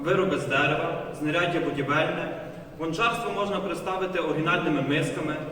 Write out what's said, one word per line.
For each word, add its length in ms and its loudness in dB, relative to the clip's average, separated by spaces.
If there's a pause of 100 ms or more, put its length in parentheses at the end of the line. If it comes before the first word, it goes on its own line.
вироби 380 4
з 80 -4
дерева, 560 2 (180)
знаряддя 400 2
будівельне. 920 0 (280)
Гончарство 540 0
можна 280 0
представити 580 -2
оригінальними 640 2
мисками, 540 0 (160)